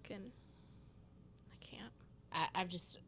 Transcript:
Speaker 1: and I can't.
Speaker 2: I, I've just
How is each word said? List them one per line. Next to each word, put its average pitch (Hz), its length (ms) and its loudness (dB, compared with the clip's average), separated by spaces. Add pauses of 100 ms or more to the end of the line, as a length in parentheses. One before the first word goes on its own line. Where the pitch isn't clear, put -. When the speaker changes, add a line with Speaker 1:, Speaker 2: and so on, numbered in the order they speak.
(120)
Speaker 1:
and 208 200 -2 (1200)
I - 40 -10 (100)
can't. - 260 -6 (400)
Speaker 2:
I, 160 220 8
I've 180 160 8
just - 380 2